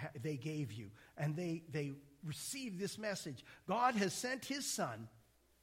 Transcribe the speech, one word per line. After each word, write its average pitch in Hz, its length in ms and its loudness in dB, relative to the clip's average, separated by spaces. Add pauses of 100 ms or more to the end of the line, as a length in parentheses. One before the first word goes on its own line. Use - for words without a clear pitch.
ha-, 151 100 -6 (120)
they 151 140 0
gave 147 340 -2
you. 107 200 -8 (280)
And 147 160 2
they, 165 360 -2
they 143 220 0 (320)
received 196 540 -4
this 196 200 -2
message. 190 460 -4 (220)
God 240 280 6
has 202 180 6
sent 254 320 -2
his 277 220 -2
son 113 420 0 (540)